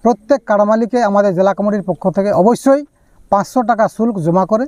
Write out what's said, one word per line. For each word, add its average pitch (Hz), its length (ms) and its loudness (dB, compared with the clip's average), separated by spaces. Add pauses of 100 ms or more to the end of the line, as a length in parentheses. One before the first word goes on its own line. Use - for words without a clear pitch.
প্রত্যেক 240 420 0
কাড়া 208 200 0
মালিককে 226 380 0
আমাদের 202 320 0
জেলা 190 200 2
কমিটির 202 280 -2
পক্ষ 180 280 -4
থেকে 196 220 -2
অবশ্যই 247 520 2 (460)
পাঁচশো 202 320 -2
টাকা 214 260 0
শুল্ক 220 300 -4
জমা 175 280 0
করে 220 220 -2